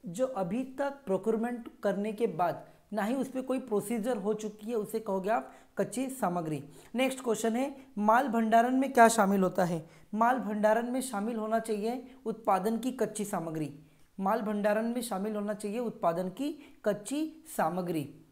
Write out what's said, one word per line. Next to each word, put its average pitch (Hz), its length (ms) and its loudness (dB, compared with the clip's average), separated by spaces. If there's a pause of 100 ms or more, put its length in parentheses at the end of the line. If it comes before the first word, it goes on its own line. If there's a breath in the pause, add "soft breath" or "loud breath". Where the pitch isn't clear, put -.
जो 214 200 -2
अभी 214 380 -2
तक 277 260 -4
प्रोक्योरमेंट 226 800 -2 (140)
करने 202 300 0
के 226 140 0
बाद 170 400 -2 (260 loud breath)
ना 208 100 -2
ही 233 120 0
उस 262 160 -2
पर 262 100 -4
कोई 262 180 -2
प्रोसीजर 220 580 -2
हो 202 160 0
चुकी 214 340 -6
है, 240 80 -4
उसे 226 240 -2
कहोगे 190 300 -2
आप 254 240 -2 (240 loud breath)
कच्ची 247 320 -2
सामग्री। 175 540 -2 (320 loud breath)
नेक्स्ट 262 280 0
क्वेश्चन 226 320 0
है, 277 200 -2 (220 loud breath)
माल 220 300 6
भंडारण 226 500 4
में 269 160 2
क्या 233 140 10
शामिल 202 340 4
होता 185 240 2
है? 165 240 -4 (240 loud breath)
माल 233 260 4
भंडारण 214 520 2
में 254 100 -2
शामिल 214 340 -4
होना 220 240 0
चाहिए 220 440 -2 (220 loud breath)
उत्पादन 220 520 0
की 247 140 -2
कच्ची 214 340 -2
सामग्री। 160 540 -4 (400 soft breath)
माल 208 220 0
भंडारण 214 520 0
में 247 80 -2
शामिल 208 340 -4
होना 208 180 -4
चाहिए 208 260 -6
उत्पादन 185 500 0
की 285 560 -8
कच्ची 277 600 -4 (120)
सामग्री। 175 760 -2